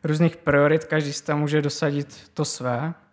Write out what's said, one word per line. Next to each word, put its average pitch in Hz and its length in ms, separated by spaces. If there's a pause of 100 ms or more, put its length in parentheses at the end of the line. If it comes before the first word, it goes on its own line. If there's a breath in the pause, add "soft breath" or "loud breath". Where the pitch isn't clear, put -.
různých 160 340
priorit, 147 480
každý 147 280
si - 100
tam 147 160
může 151 220
dosadit 143 720
to 156 120
své. 131 480 (200)